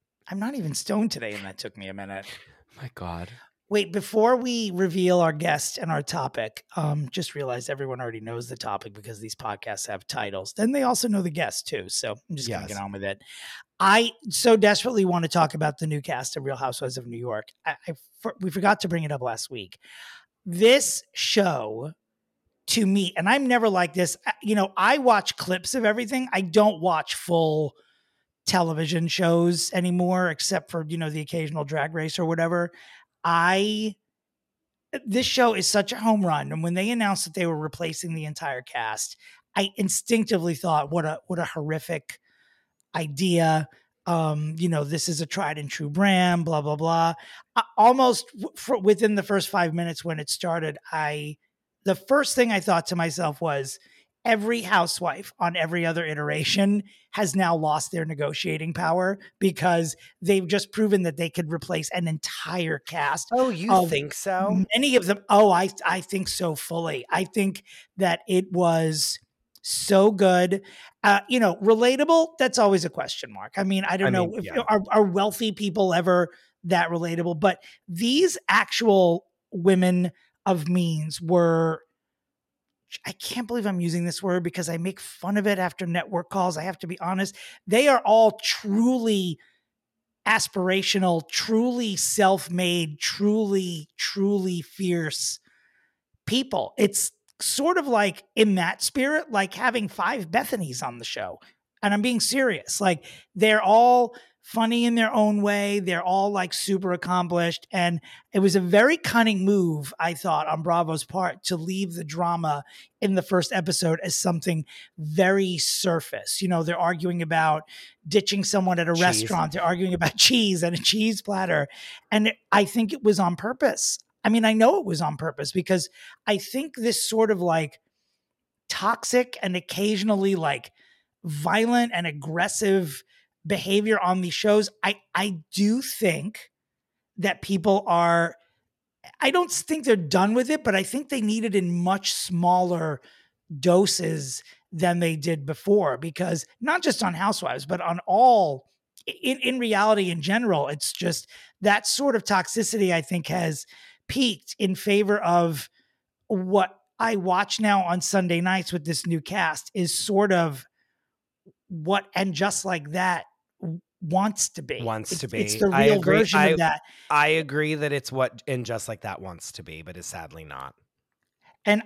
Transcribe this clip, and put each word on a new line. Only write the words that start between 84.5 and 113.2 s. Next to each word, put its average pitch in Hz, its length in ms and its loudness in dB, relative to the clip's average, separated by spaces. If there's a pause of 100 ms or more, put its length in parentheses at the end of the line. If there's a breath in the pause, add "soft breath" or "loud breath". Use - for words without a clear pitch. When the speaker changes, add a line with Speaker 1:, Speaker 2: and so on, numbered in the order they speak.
Speaker 1:
I 165 100 -4
make 185 220 -6
fun - 380 -4
of 202 100 0
it 196 120 2
after 180 260 -2
network 175 440 -4
calls. 180 280 0
I 156 60 -6
have 185 160 -8
to - 80 -12
be 175 120 -10
honest. 190 340 -4 (320 loud breath)
They 240 220 4
are 262 180 6
all 220 260 6 (120)
truly 214 960 0 (880 soft breath)
aspirational, 190 1000 2
truly 226 680 0
self-made, 175 1040 0
truly, 196 880 0 (100)
truly 190 640 -2
fierce 170 800 -4 (840)
people. 254 520 -2
It's - 340 0 (300)
sort 339 360 0
of 285 100 -2
like, 208 360 0 (120)
in 214 200 4
that 180 260 -2
spirit, 285 500 -2
like 196 220 0
having 226 360 -2
five 190 420 -4
Bethanies 180 500 -4
on 120 160 -8
the 117 80 -16
show. 92 340 -10 (420 soft breath)
And 202 120 0
I'm 208 80 0
being 240 200 0
serious. 240 580 -2
Like, 185 240 2 (320 loud breath)
they're 214 260 4
all 233 540 6 (260 loud breath)
funny 233 440 0
in 233 100 2
their 226 180 2
own 214 280 4
way. 202 400 0
They're 175 220 -2
all, 196 280 2
like, 185 220 -2
super 190 400 -2
accomplished. 175 800 -2
And 175 260 0 (320 loud breath)
it 202 80 2
was 190 160 4
a 190 60 4
very 208 340 6
cunning 220 480 2
move, 170 560 2
I 170 140 0
thought, 156 340 -2
on 160 140 -2
Bravo's 160 420 0
part 180 420 -4
to 180 120 -2
leave 185 360 -6
the 170 120 -10
drama 160 580 -2 (380 loud breath)
in 190 140 0
the 180 60 2